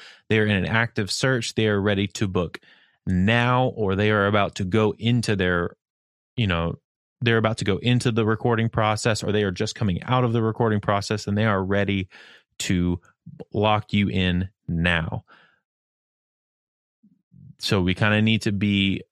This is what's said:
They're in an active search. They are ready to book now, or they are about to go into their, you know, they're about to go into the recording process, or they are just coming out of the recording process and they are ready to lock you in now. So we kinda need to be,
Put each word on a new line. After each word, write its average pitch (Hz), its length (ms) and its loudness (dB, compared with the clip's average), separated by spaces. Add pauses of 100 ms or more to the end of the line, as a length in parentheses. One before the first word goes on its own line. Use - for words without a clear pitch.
(280)
They're 107 160 2
in 104 100 2
an 90 100 0
active 110 460 -2
search. 131 440 -2
They 110 120 2
are 104 120 2
ready 101 280 0
to - 200 -4
book 90 320 -4 (460)
now, 120 600 2
or 98 280 -2
they 104 160 2
are 101 160 2
about 101 280 0
to 104 80 -6
go 104 340 2
into 113 380 0
their, 90 400 0 (640)
you 113 100 0
know, 85 280 -2 (440)
they're 117 180 2
about 110 200 0
to - 80 -6
go 98 120 0
into 123 340 0
the 110 140 0
recording 113 440 0
process, 107 540 0
or 104 80 -2
they 104 120 2
are 98 80 0
just 104 240 -6
coming 95 280 -2
out 127 200 0
of 117 100 0
the 120 80 0
recording 110 380 0
process 101 480 -2
and 101 100 0
they 110 80 2
are 98 180 2
ready 98 440 0 (520)
to 90 400 0 (520)
lock 107 400 0
you 101 160 2
in 90 420 0 (180)
now. 85 580 -2 (2250)
So 101 220 0
we 90 120 0
kinda 107 280 2
need 110 220 2
to 107 80 0
be, 98 600 0